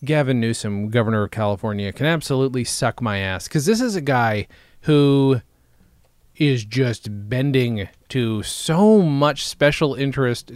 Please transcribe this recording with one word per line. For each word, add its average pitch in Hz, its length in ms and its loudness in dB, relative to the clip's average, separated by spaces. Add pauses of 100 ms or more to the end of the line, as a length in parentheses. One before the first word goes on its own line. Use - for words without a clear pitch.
Gavin 135 340 2
Newsom, 107 500 -2
governor 110 340 0
of 98 80 -6
California, 104 600 -4
can 131 140 -4
absolutely 135 580 -2
suck - 380 -4
my 104 160 -2
ass, 95 300 -4
'cause 143 180 -2
this 220 160 2
is 233 140 -2
a 175 60 -4
guy 117 460 0 (340)
who 139 600 4 (920)
is 135 300 0
just 120 420 -2 (220)
bending 127 580 0 (220)
to 113 340 -2
so 202 580 4
much 147 440 2
special 143 480 0
interest 131 640 -2